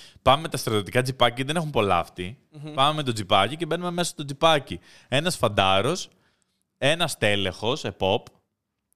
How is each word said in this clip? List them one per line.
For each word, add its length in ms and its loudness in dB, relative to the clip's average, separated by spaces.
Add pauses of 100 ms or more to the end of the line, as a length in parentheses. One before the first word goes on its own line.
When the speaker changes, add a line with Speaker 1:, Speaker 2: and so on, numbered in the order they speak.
(220)
Speaker 1:
πάμε 200 4
με 80 -6
τα 80 -6
στρατιωτικά 440 -2
τζιπάκια, 440 0
δεν 100 -4
έχουν 140 -4
πολλά 300 2
αυτοί. 380 -8 (140)
Speaker 2:
Μμμ. 220 -14
Speaker 1:
Πάμε 220 2
με 80 -4
το 100 -2
τζιπάκι 420 2
και 100 -6
μπαίνουμε 260 -4
μέσα 180 -2
στο 160 -12
τζιπάκι. 540 0 (280)
Ένας 300 0
φαντάρος, 720 2 (680)
ένας 400 0
τέλεχος, 680 -2
εποπ, 400 0 (720)